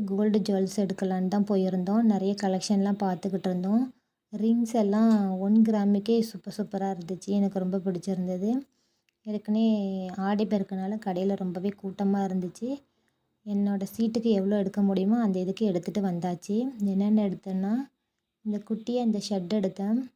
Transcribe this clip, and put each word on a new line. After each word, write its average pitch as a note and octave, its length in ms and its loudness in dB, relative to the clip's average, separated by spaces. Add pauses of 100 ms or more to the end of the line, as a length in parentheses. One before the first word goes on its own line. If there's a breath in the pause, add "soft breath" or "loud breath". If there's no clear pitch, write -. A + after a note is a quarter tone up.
கோல்டு G3+ 360 2
ஜுவல்ஸ் F#3+ 400 0
எடுக்கலான்னு F#3 480 0
தான் G3+ 220 0
போயிருந்தோம். F#3+ 560 2
நிறைய G3+ 280 2
கலெக்ஷன்லாம் G3 680 0
பார்த்துக்கிட்டு F#3 480 -2
இருந்தோம். F#3+ 340 0 (500)
ரிங்ஸ் A3+ 420 0
எல்லாம் A3 380 4 (260)
ஒன் G3+ 220 4
கிராமுக்கே G#3 600 4
சூப்பர் G#3 340 -8
சூப்பரா G3 340 -4
இருந்துச்சு. F3+ 420 -8
எனக்கு G3+ 280 2
ரொம்ப F#3 180 -2
பிடிச்சிருந்தது. F#3 720 -2 (760)
ஏற்கனவே G#3+ 400 0 (560)
ஆடிப்பெருக்குனால G3 760 0
கடையில F#3+ 380 -2
ரொம்பவே F#3 360 -4
கூட்டமா G3 520 -2
இருந்துச்சு. F#3 460 -4 (760)
என்னோட G3+ 380 0
சீட்டுக்கு A3+ 480 0
எவ்வளோ G3 260 2
எடுக்க G3+ 240 0
முடியுமோ G3 380 2
அந்த G3 200 2
இதுக்கு F#3+ 260 -4
எடுத்துட்டு F3+ 360 -2
வந்தாச்சு. F3+ 540 -2 (260)
என்னென்ன G3+ 420 2
எடுத்தேன்னா, F#3+ 500 -2 (720)
இந்த G#3 140 -2
குட்டியா A3+ 440 -4
இந்த G#3+ 160 0
ஷர்ட் F#3+ 340 -4
எடுத்தேன். G3+ 460 0 (160)